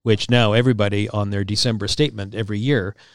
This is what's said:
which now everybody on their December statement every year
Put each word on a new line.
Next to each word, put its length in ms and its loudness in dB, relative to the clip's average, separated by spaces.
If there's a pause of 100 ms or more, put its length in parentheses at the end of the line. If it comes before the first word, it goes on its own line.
which 260 0
now 240 4
everybody 560 2
on 200 -2
their 160 -2
December 420 -2
statement 480 -2
every 240 -4
year 360 -2 (200)